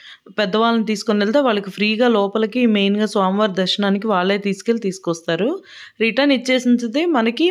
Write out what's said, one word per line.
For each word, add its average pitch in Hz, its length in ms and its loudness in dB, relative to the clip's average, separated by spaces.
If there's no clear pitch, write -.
పెద్దవాళ్ళని 214 520 0
తీసుకొని 214 340 -2
వెళ్తే 220 200 2
వాళ్ళకి 208 300 0
ఫ్రీగా 214 380 0
లోపలికి 220 580 0
మెయిన్‌గా 208 400 2
స్వామివారి 202 460 0
దర్శనానికి 196 540 -2
వాళ్ళే 196 320 0
తీసుకెళ్ళి 202 440 -4
తీసుకొస్తారు. 175 680 -4
రిటర్న్ 233 320 2
ఇచ్చేసించితే 247 720 0
మనకి, 247 440 0